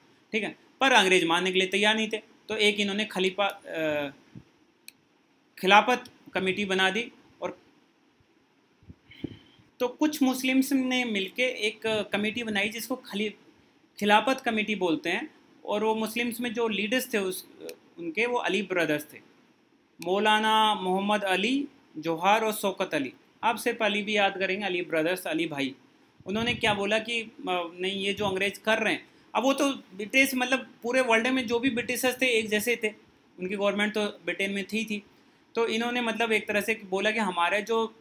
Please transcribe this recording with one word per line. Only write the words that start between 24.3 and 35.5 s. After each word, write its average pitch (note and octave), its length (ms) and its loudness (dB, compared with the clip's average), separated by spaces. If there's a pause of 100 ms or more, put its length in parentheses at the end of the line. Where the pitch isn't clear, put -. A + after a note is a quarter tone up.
करेंगे, F#3+ 280 -2
अली F3+ 160 -2
ब्रदर्स, E3 460 -2
अली E3 200 -2
भाई। C#3 280 -4 (500)
उन्होंने A3+ 280 -2
क्या A3 200 0
बोला G3+ 260 0
कि, A3+ 220 -4
अ, A3+ 100 -12 (160)
"नहीं, F3+ 540 -4
ये G3 120 -2
जो G#3 120 -4
अंग्रेज F#3+ 320 -2
कर A3 220 0
रहे G3+ 140 0
हैं", - 120 -6 (300)
अब A3 80 0
वो C4+ 100 4
तो C#4 160 0
ब्रिटिश, A#3 680 0
मतलब B3 320 -2 (160)
पूरे B3+ 180 2
वर्ल्ड A3+ 260 4
में C4 200 0
जो A#3 120 0
भी C4 100 0
ब्रिटिशर्स B3 520 -2
थे C4 60 4
एक A3 220 0
जैसे G#3+ 260 0
थे, A3 140 -2 (500)
उनकी F#3 160 -4
गवर्नमेंट G3+ 380 0
तो G#3 120 0
ब्रिटेन G3 460 -4
में G3 140 -4
थी, A3 200 -4
थी। G#3 180 -6 (520)